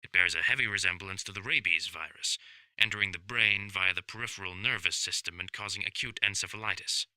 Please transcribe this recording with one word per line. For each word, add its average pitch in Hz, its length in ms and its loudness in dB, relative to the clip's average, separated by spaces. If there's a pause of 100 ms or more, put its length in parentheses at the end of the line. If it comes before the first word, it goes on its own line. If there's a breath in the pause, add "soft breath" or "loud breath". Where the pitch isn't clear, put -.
It - 100 -14
bears 90 220 6
a 82 80 4
heavy 127 240 4
resemblance 95 580 -2
to - 80 -8
the 98 100 -6
rabies 92 460 0
virus, - 500 -4 (400 loud breath)
entering 104 340 4
the 90 60 -6
brain 104 500 2
via 95 240 2
the 90 100 -2
peripheral 98 520 -8
nervous 98 420 0
system - 440 -4
and 92 120 -6
causing 101 320 -6
acute - 380 -4
encephalitis. 101 840 -2 (100)